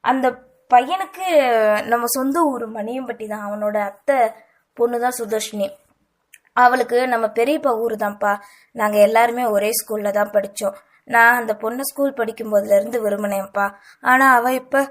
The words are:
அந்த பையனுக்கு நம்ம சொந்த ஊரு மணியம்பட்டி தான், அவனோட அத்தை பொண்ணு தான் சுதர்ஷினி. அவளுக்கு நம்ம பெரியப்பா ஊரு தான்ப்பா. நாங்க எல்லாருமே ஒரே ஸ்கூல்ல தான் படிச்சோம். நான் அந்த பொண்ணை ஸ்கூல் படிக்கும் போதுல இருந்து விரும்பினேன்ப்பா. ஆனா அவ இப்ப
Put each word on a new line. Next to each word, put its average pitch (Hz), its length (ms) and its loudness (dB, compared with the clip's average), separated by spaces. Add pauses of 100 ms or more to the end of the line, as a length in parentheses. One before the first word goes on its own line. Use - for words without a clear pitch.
அந்த 262 220 0 (440)
பையனுக்கு 359 560 0 (600)
நம்ம 240 200 0
சொந்த 269 360 -2
ஊரு 240 280 -2
மணியம்பட்டி 226 580 -10
தான், 208 180 -8
அவனோட 208 320 -4
அத்தை 208 400 -2 (580)
பொண்ணு 240 240 0
தான் 247 180 -2
சுதர்ஷினி. 214 500 -4 (840)
அவளுக்கு 247 440 2 (120)
நம்ம 226 180 -2
பெரியப்பா 254 520 0
ஊரு 226 180 -4
தான்ப்பா. 208 340 -2 (420)
நாங்க 214 260 -2
எல்லாருமே 233 460 4
ஒரே 208 260 0
ஸ்கூல்ல 208 400 -4
தான் 208 200 -2
படிச்சோம். 202 480 -4 (260)
நான் 233 320 4
அந்த 226 180 -4
பொண்ணை 226 260 -6
ஸ்கூல் 277 320 -2
படிக்கும் 226 400 -6
போதுல 202 240 2
இருந்து 226 240 0
விரும்பினேன்ப்பா. 202 680 -2 (340)
ஆனா 262 240 4 (100)
அவ 247 180 2
இப்ப 262 380 -2